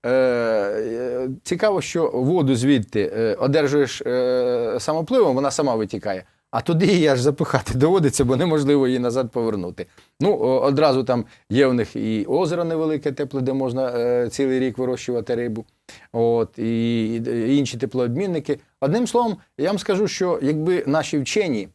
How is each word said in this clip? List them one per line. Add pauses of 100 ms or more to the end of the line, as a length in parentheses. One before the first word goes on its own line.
Е,
е, (140)
цікаво,
що
воду
звідти,
е,
одержуєш,
е,
самопливом,
вона
сама
витікає. (280)
А
туди
її
аж
запихати
доводиться,
бо
неможливо
її
назад
повернути. (340)
Ну,
о-,
одразу
там (240)
є
в
них
і
озеро
невелике,
тепле,
де
можна,
е,
цілий
рік
вирощувати
рибу. (480)
От,
і, (100)
і,
і
інші
теплообмінники. (220)
Одним
словом, (200)
я
вам
скажу,
що
якби
наші
вчені